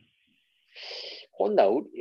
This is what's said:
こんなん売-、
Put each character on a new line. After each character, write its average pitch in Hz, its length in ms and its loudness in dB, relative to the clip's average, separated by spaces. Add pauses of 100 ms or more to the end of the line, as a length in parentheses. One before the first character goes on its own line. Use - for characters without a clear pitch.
(1300)
こ 196 160 -2
ん 214 60 0
な 120 100 6
ん 98 80 4
売-、 139 60 0 (220)